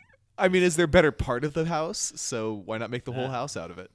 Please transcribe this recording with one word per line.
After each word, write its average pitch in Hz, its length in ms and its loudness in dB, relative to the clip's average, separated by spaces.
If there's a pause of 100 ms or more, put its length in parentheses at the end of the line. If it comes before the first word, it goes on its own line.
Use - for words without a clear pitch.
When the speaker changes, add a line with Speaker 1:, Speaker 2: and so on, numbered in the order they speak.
(360)
Speaker 1:
I 196 100 2
mean, 185 160 4
is 175 140 4
there 175 80 4
a 160 40 2
better 156 220 6
part 123 340 -2
of 147 100 -4
the 160 100 0
house? 165 500 -4
So 110 500 -4
why 110 140 -6
not 113 120 -6
make 120 140 -6
the 127 80 -8
whole 127 120 -4
Speaker 2:
Uh, 135 60 -4
Speaker 1:
house 131 260 -6
out 87 160 -8
of 85 60 -14
it? 92 160 -16